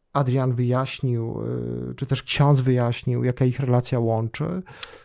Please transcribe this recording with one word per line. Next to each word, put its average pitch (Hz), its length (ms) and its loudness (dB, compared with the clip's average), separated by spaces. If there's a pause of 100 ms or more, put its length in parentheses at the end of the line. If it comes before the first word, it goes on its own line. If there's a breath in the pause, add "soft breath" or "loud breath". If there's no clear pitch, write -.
(140)
Adrian 127 420 2
wyjaśnił, 123 880 0 (500)
y, - 40 -12
czy 139 100 -8
też - 180 -2
ksiądz 143 380 4
wyjaśnił, 123 640 0
jaka 123 220 0
ich 123 140 0
relacja 123 400 2
łączy? 113 640 -2 (440 loud breath)